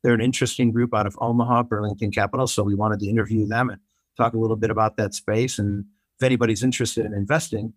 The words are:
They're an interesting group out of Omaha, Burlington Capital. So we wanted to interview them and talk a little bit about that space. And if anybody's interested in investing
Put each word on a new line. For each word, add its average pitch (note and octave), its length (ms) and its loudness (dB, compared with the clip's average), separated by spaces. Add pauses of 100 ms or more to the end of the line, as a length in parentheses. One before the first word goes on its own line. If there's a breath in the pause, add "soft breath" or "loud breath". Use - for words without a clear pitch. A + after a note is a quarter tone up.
They're A#2+ 120 4
an A2 80 2
interesting B2+ 480 0
group A#2+ 240 0
out G#2+ 120 2
of G2 140 -6
Omaha, A#2+ 440 2
Burlington G#2 460 -2
Capital. A2 360 0
So A2+ 160 -2
we G2+ 120 2
wanted G#2+ 260 0
to G#2 60 -4
interview G#2+ 400 0
them A2+ 220 0
and G2 120 -10 (360)
talk A#2 160 2
a A2+ 60 -2
little A2+ 180 0
bit G#2+ 140 0
about G#2+ 260 0
that G#2+ 180 -2
space. A#2+ 440 -2
And G2+ 260 -2 (340)
if C3+ 60 0
anybody's A#2 380 2
interested A#2 420 0
in G#2+ 80 -6
investing G#2+ 640 -2